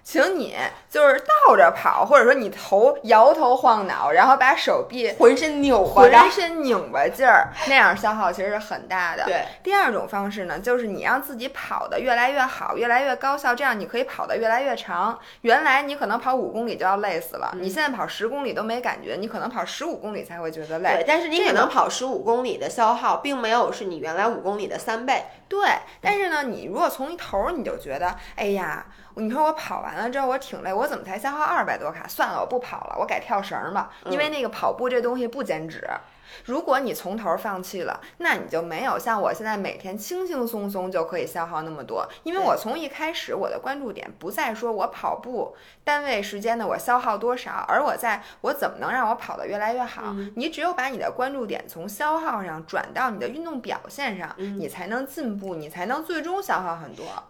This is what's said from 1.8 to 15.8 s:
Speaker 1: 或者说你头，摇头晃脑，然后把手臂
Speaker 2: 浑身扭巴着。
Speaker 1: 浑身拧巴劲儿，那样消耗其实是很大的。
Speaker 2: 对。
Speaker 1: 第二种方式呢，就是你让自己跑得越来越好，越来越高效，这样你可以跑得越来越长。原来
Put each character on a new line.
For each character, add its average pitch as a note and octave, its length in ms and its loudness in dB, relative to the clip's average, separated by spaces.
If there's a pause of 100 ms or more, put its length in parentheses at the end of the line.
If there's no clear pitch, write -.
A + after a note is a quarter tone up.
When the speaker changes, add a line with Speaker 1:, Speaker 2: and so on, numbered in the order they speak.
Speaker 1:
或 B3 140 6
者 B3 80 10
说 B3 80 8
你 B3+ 160 2
头， A3 540 4
摇 A3+ 320 10
头 B3+ 200 4
晃 A3 320 4
脑， C3+ 240 0
然 F3 160 8
后 C4+ 120 8
把 C4 180 6
手 D#3 320 0
臂 B3 240 -2
Speaker 2:
浑 B3 240 10
身 D4+ 240 -2
扭 B3+ 260 6
巴 G3 220 10
着。 B3+ 100 12
Speaker 1:
浑 F#4 120 10
身 E4 340 -2
拧 F#3+ 260 0
巴 C3+ 160 2
劲 B3+ 220 4
儿， G3 240 6 (140)
那 C4+ 80 2
样 G#3 200 6
消 G#3+ 200 0
耗 G3+ 180 0
其 F#3 100 -6
实 F#3+ 60 -2
是 G#3 100 -2
很 - 300 -10
大 F3+ 260 -2
的。 - 120 -4
Speaker 2:
对。 E3+ 180 -2 (180)
Speaker 1:
第 F#4+ 120 -2
二 F4+ 180 4
种 E3+ 160 -4
方 G3+ 240 -4
式 G3+ 140 -8
呢， D#3+ 120 -6
就 B3 200 0
是 A#3+ 80 -4
你 F#3+ 160 -6
让 A#3+ 180 0
自 C#4 160 -12
己 A#3 140 -8
跑 - 360 -6
得 - 140 -2
越 B3 140 2
来 A#3+ 160 2
越 C#4+ 100 0
好， - 340 -2
越 A#3 140 -2
来 A#3+ 140 4
越 C#4 140 0
高 C4+ 200 -2
效， C4+ 180 0
这 B3 80 -6
样 B3 160 0
你 F#3+ 60 -6
可 - 140 -6
以 C4 60 0
跑 - 220 -8
得 - 120 -2
越 A3+ 100 0
来 A#3 140 2
越 C4+ 120 -2
长。 G3 440 -4 (240)
原 A#3+ 200 6
来 C#4 200 4